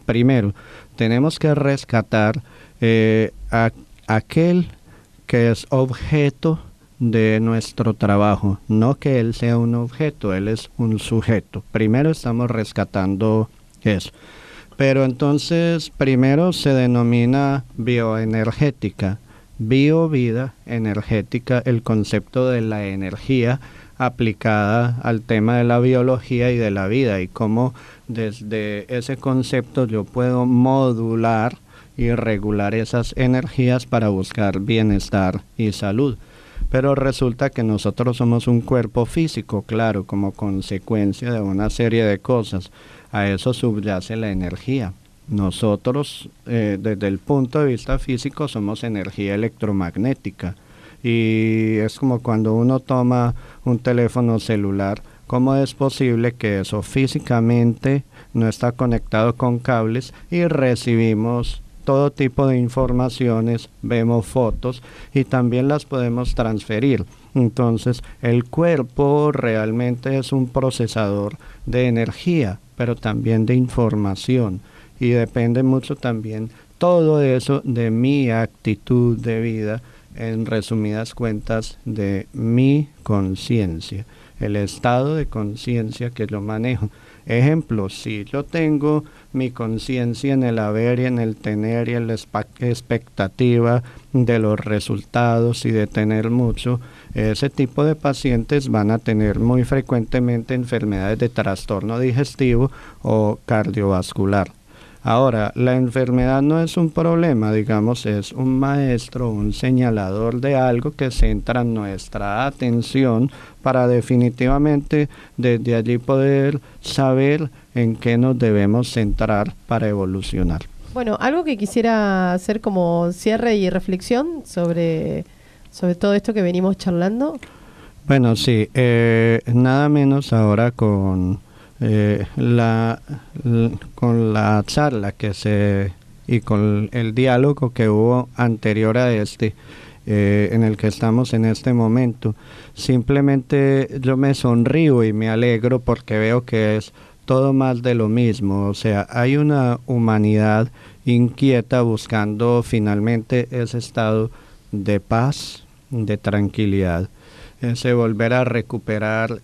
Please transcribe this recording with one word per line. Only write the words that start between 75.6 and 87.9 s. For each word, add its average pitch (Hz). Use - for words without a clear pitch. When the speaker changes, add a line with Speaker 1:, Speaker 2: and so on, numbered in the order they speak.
Speaker 1:
mucho 131
también 110
todo 160
eso 135
de 117
mi 131
actitud 113
de 113
vida, 110
en 113
resumidas 107
cuentas, 110
de 101
mi 131
conciencia, 98
el 104
estado 123
de 151
conciencia 113
que 117
yo 104
manejo. 110
Ejemplo, 120
si 107